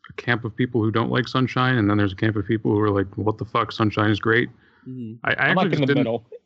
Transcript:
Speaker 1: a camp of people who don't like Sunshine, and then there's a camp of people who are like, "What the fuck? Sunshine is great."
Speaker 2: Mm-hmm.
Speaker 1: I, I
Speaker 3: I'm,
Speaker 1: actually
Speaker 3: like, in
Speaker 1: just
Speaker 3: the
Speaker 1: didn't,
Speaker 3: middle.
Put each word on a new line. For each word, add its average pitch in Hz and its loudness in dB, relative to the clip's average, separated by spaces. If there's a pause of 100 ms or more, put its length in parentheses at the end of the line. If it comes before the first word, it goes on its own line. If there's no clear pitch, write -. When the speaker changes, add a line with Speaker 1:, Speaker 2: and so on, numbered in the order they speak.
Speaker 1:
a - -20
camp 120 -2
of 113 -8
people 123 0
who 110 2
don't 113 0
like 127 0
Sunshine, 127 0
and 104 2
then 104 2
there's 101 2
a - -10
camp 110 0
of 101 -4
people 113 0
who 104 2
are 107 2
like, 98 -2
"What 104 -2
the 101 -6
fuck? 113 -2
Sunshine 107 0
is 101 2
great." 117 2 (380)
Speaker 2:
Mm-hmm. 123 -12
Speaker 1:
I, 113 0
I - - (160)
Speaker 3:
I'm, - 2
Speaker 1:
actually 180 0
Speaker 3:
like, 185 2
in 170 0
Speaker 1:
just 147 0
Speaker 3:
the 135 4
Speaker 1:
didn't, 139 2
Speaker 3:
middle. 117 -2 (200)